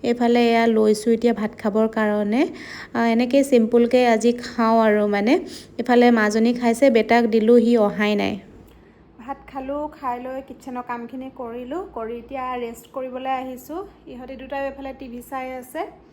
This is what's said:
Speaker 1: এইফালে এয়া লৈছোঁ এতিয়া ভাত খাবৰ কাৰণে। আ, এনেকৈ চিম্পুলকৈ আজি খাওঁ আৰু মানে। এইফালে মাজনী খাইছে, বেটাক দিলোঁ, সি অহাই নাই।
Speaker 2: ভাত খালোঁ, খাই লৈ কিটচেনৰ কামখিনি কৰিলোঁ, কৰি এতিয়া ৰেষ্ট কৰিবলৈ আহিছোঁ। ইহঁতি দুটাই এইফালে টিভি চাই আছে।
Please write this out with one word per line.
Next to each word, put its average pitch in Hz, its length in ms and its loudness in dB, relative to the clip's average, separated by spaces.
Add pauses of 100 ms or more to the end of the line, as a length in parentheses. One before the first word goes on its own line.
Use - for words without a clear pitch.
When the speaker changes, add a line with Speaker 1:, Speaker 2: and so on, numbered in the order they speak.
Speaker 1:
এইফালে 240 420 2
এয়া 233 220 4
লৈছোঁ 220 460 2
এতিয়া 233 220 2
ভাত 214 240 -4
খাবৰ 220 300 0
কাৰণে। 208 540 0 (460)
আ, 233 180 -4
এনেকৈ 247 380 2
চিম্পুলকৈ 240 640 4
আজি 226 320 4
খাওঁ 226 420 0
আৰু 214 280 4
মানে। 208 260 2 (400)
এইফালে 240 360 4
মাজনী 220 420 2
খাইছে, 240 380 2
বেটাক 226 360 4
দিলোঁ, 226 320 4
সি 240 180 4
অহাই 208 380 2
নাই। 196 200 -2 (840)
Speaker 2:
ভাত 262 300 -14
খালোঁ, 277 420 -8
খাই 262 300 -8
লৈ 254 240 -10
কিটচেনৰ 247 420 -12
কামখিনি 247 480 -12
কৰিলোঁ, 247 560 -10
কৰি 226 280 -10
এতিয়া 254 280 -10 (140)
ৰেষ্ট 233 340 -10
কৰিবলৈ 262 400 -8
আহিছোঁ। 262 480 -10 (260)
ইহঁতি 254 300 -16
দুটাই 269 280 -10
এইফালে 269 300 -10
টিভি 247 280 -14
চাই 262 300 -10
আছে। 254 280 -12 (320)